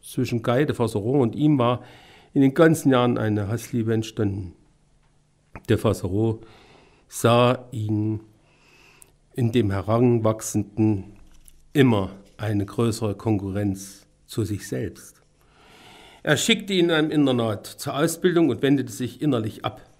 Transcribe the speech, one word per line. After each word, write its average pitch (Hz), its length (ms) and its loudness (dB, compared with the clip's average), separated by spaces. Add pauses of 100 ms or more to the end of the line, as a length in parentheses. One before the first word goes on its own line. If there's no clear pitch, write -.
Zwischen 120 400 -4
Guy 127 240 0
de - 80 -4
Fazereau 117 480 -2
und 117 120 0
ihm 151 240 2
war 120 240 0 (520)
in 143 80 4
den 135 100 6
ganzen 160 400 4
Jahren 120 240 4
eine 107 320 -2
Hassliebe 113 460 -4
entstanden. 98 580 -4 (1160)
De 107 100 2
Fazereau 107 600 -2 (680)
sah 120 640 2
ihn 107 500 -4 (1120)
in 120 180 0
dem 110 180 2
Heranwachsenden 110 1500 0 (540)
immer 113 380 4 (260)
eine 104 300 -4
größere 110 480 -2
Konkurrenz 98 920 -4 (200)
zu - 180 -6
sich 101 240 -8
selbst. - 540 -10 (1000)
Er 151 140 2
schickte - 380 -2
ihn 170 120 4
in 170 40 0
einem 156 200 2
Internat 123 560 0
zur - 300 -10
Ausbildung 165 540 2
und 151 100 -4
wendete 135 320 0
sich - 300 -8
innerlich 117 420 -2
ab. - 160 -8 (200)